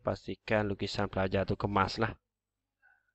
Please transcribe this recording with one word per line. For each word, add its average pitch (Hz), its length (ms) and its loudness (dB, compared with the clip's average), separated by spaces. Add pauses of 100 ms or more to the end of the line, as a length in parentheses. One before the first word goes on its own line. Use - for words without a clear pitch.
pastikan 104 640 -2
lukisan 98 420 -2
pelajar 98 380 2
tu 98 100 0
kemas 101 380 0
lah. 110 160 0 (1040)